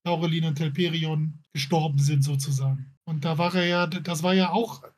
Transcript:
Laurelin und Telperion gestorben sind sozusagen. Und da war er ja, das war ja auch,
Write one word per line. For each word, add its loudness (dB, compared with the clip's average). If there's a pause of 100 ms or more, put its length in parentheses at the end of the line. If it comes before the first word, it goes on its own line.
Laurelin 0
und 0
Telperion -2 (140)
gestorben 0
sind 4
sozusagen. -2 (120)
Und -6
da 0
war 0
er 2
ja, 2
das -6
war 4
ja 4
auch, -2 (140)